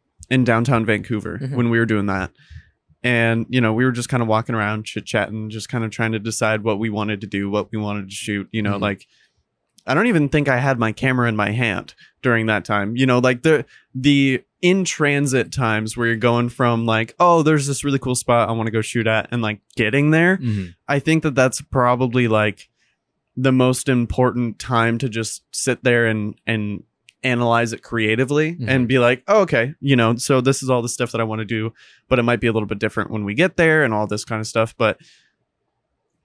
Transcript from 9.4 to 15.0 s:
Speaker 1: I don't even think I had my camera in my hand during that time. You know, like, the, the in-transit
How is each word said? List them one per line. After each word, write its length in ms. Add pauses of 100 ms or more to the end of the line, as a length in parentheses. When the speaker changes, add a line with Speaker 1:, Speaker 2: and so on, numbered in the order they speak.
Speaker 1:
I 80
don't 120
even 220
think 200
I 100
had 200
my 140
camera 360
in 60
my 160
hand 440 (280)
during 240
that 180
time. 320
You 80
know, 140
like, 240
the, 240 (280)
the 480 (200)
in-transit 880